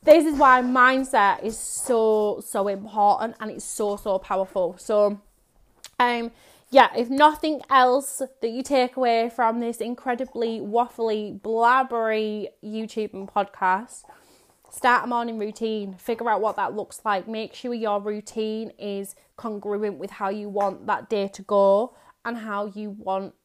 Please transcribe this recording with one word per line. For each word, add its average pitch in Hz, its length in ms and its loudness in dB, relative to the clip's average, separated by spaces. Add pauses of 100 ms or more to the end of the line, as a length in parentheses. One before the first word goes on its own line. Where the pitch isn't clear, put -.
This 311 220 8
is 302 120 -2
why 262 240 6
mindset 254 800 2
is 214 140 -6
so, 220 880 -2
so 202 220 -4
important, 208 720 0
and 214 100 -8
it's - 140 -14
so, 208 320 -4
so 196 240 -4
powerful. 190 580 -4
So, 208 440 0 (760)
um, 240 340 0 (420)
yeah, 247 240 10
if 233 100 -2
nothing 302 640 4
else 262 500 4 (220)
that 226 80 -2
you 247 140 -6
take 254 340 0
away 233 320 2
from 233 300 0
this 233 180 -6
incredibly 240 840 -6
waffly, 214 800 -2
blabbery 226 1080 0 (180)
YouTube 214 480 -8
and 190 140 -12
podcast, 196 760 -4 (680)
start 247 320 2
a 247 40 -8
morning 233 300 -4
routine, 214 560 -6
figure 233 340 -6
out 208 140 0
what 214 140 -2
that 202 200 -4
looks - 300 -10
like, 202 220 -2
make 220 260 -8
sure 240 220 -8
your 208 260 -2
routine 214 800 -6
is 202 340 -10 (240)
congruent 208 600 -6
with 196 100 -10
how 196 200 -6
you 208 200 -8
want 196 380 -4
that - 240 -2
day 202 160 -2
to 196 160 -14
go 202 520 2 (300)
and 233 140 -8
how 208 260 -6
you 208 240 -12
want 196 560 -8